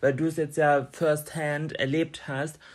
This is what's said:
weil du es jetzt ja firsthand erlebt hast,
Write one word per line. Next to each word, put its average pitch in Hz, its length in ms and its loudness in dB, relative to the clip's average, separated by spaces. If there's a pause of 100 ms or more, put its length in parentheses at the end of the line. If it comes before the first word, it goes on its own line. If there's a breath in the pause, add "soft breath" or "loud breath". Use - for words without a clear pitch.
weil 135 140 4
du 156 100 0
es 160 120 -2
jetzt 151 200 -2
ja 143 340 4
firsthand 151 800 -2
erlebt 151 540 -2
hast, 147 300 -6 (180 loud breath)